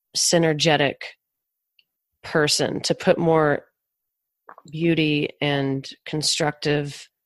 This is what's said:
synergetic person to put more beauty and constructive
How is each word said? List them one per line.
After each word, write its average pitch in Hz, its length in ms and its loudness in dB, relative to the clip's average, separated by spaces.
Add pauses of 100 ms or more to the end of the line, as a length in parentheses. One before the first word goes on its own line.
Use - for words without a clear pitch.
(160)
synergetic 151 800 2 (1300)
person 147 580 0
to - 120 -2
put - 240 2
more 160 480 2 (1040)
beauty 156 600 0 (120)
and 135 480 -2 (160)
constructive 147 1040 -4 (160)